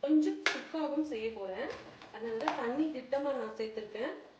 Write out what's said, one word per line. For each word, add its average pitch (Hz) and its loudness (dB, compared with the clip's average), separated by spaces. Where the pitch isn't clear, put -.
கொஞ்சம் 302 6
சுக்காவும் 302 0
செய்ய 220 -2
போறேன். 196 -4
அதனால 226 -2
தான் 311 2
தண்ணி 254 2
திட்டமா 277 0
நான் 220 -4
சேர்த்திருக்கேன். 220 -4